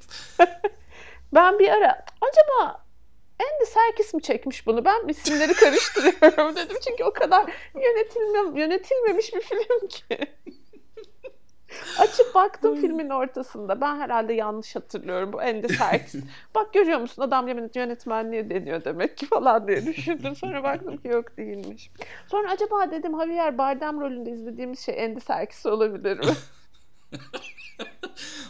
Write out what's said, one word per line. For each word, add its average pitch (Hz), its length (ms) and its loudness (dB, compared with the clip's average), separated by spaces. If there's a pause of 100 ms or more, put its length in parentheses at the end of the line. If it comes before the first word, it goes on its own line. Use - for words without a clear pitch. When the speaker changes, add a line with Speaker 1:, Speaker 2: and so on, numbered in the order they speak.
(380)
Speaker 1:
<laughs> 349 220 4 (760)
Ben 359 240 8
bir 392 100 8
ara 403 360 4 (160)
acaba 554 640 4 (560)
Andy 571 300 0
Serkis 440 440 2
mi 311 80 -2
çekmiş - 440 -4
bunu? 226 180 2
Ben 415 240 2
isimleri 302 460 0
karıştırıyorum 311 1040 6
<laughs> - 0 -
dedim. 359 200 -4 (120)
Çünkü 480 160 -2
o 427 80 2
kadar 370 380 4 (240)
yönetilme-, 427 840 0
yönetilmemiş 381 760 0
bir 370 60 -4
film 440 480 -2
ki. - 300 -8 (1800)
Açıp - 360 2
baktım 415 400 2
Speaker 2:
Ay. 294 60 -6
Speaker 1:
filmin 320 300 -2
ortasında. 254 680 -6
Ben 285 200 -2
herhalde 233 320 -2
yanlış 214 440 -6
hatırlıyorum. 190 560 -6
Bu - 80 -8
Andy 226 280 -2
Serkis. 170 520 -2 (160)
Speaker 2:
<laughs> - 180 -14
Speaker 1:
Bak 427 200 0
görüyor 330 260 4
musun? 240 220 -8
Adam 254 260 0
yemin-, 233 260 -6
yönetmenliğe 226 760 -6
deniyor 160 340 -4
demek 170 320 -2
ki 285 100 -8
falan 226 420 2
diye 202 180 0
düşündüm. 294 500 -6
Sonra 370 260 -6
baktım 277 340 -4
ki 254 120 -12
yok, 233 280 -2
değilmiş. 202 540 -12 (400)
Sonra 403 200 -2
acaba 403 400 0
dedim 320 220 -6
Javier 320 460 -2
Bardem 277 420 -2
rolünde 247 300 -6
izlediğimiz 240 500 -10
şey - 240 -4
Andy 226 160 -6
Serkis - 460 -6
olabilir 214 520 0
mi? - 140 2 (800)
<laughs> 139 120 -14 (1300)